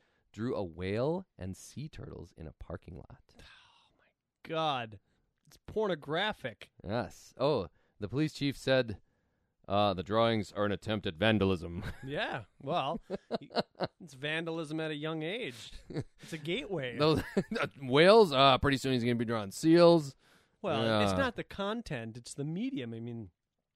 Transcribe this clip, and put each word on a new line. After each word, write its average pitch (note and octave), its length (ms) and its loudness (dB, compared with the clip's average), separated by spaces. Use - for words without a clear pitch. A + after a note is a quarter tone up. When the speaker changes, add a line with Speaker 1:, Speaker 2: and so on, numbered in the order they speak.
Speaker 1:
drew A2+ 240 -4
a G2+ 80 -4
whale G2+ 640 -4
and F#2 180 -10
sea - 320 -14
turtles - 500 -16
in D#2+ 100 -14
a D2+ 120 -16
parking - 360 -14
lot. - 260 -20
Speaker 2:
Oh, - 60 -20
my - 500 -20
God. C#3 500 -4
It's - 120 -20
pornographic. E3+ 1040 -4
Speaker 1:
Yes. G#2+ 520 -6
Oh, B2+ 280 0
the G#2 80 -6
police C#3+ 260 -2
chief C#3 240 -4
said B2+ 400 2
uh, G2+ 260 2
the F2+ 100 -4
drawings A2 480 0
are G#2 140 0
an G#2 80 0
attempt G#2 340 -4
at F2+ 80 -4
vandalism. F#2+ 680 2
<laughs> - 120 -16
Speaker 2:
Yeah, D#3+ 360 -6
well, C#3+ 380 -4
y-, - 380 -8
it's D#3 100 -18
vandalism D#3+ 680 -4
at D#3+ 100 -4
a D#3 40 -6
young D#3 280 -6
age. E3 480 -8
It's - 120 -14
a E3 40 -8
gateway. D#3 600 -6
Speaker 1:
Those, D3+ 240 4
<laughs> D3+ 300 -4
Wales, E3 520 8
uh, C3 240 6
pretty C#3 200 2
soon C3 160 -2
he's A#2+ 100 2
gonna A#2+ 120 2
be A#2+ 100 0
drawing G#2+ 260 -4
seals. E3 640 6
Speaker 2:
Well, A2+ 400 0
it's G2+ 120 4
Speaker 1:
Yeah. F#2 40 2
Speaker 2:
not B3+ 200 0
the F3 80 -8
content, E3+ 720 -6
it's A#2+ 160 -16
the C#3+ 100 -8
medium. D#3+ 500 -6
I A2+ 60 -10
mean, A#2 300 -10